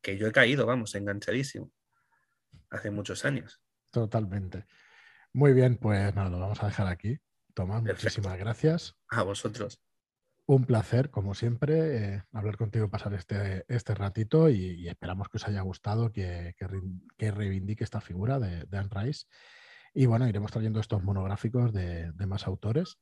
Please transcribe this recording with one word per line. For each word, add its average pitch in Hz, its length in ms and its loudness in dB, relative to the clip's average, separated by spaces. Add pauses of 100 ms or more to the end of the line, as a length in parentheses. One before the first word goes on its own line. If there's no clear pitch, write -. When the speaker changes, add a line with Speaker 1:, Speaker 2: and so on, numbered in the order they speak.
Speaker 1:
Que 98 160 -6
yo 107 100 0
he 110 60 -2
caído, 131 320 6
vamos, 113 300 0
enganchadísimo. 101 760 -4 (960)
Hace 98 220 -6
muchos 101 320 -6
años. - 380 -4 (280)
Speaker 2:
Totalmente. 101 760 -2 (680)
Muy 139 220 8
bien, 127 240 6
pues 101 360 2
nada, 95 160 0
lo 90 100 -2
vamos 95 220 -4
a 104 60 0
dejar 98 200 0
aquí. 104 320 -4 (340)
Tomás, 101 300 -2
Speaker 1:
Perfecto. 104 200 -2 (160)
Speaker 2:
muchísimas 92 180 -4
gracias. 117 600 -2 (100)
Speaker 1:
A 120 160 0
vosotros. 104 560 -6 (680)
Speaker 2:
Un 135 200 6
placer, 120 460 2
como 101 240 -2
siempre, 120 800 0
eh, 101 80 -6 (100)
hablar 104 240 -4
contigo, 107 320 0
pasar 101 240 -4
este, 98 540 -4
este 120 260 -2
ratito 110 560 4
y, 123 60 6
y 90 320 -4
esperamos 95 420 -6
que - 80 -6
os - 100 -4
haya 101 140 0
gustado, 107 500 -2
que, 87 460 -6
que 95 100 -8
re-, 95 140 -6 (360)
que 107 120 -2
reivindique 101 540 -2
esta 107 180 -6
figura 110 380 -2
de, 87 260 -4
de 95 140 -8
Anne 98 120 -4
Rice. 110 340 -6 (680)
Y 131 140 6
bueno, 117 200 4
iremos 101 240 -2
trayendo 110 280 0
estos 104 240 -2
monográficos 101 680 2
de, 87 420 -4
de 92 120 -4
más 95 220 -4
autores. 113 540 -2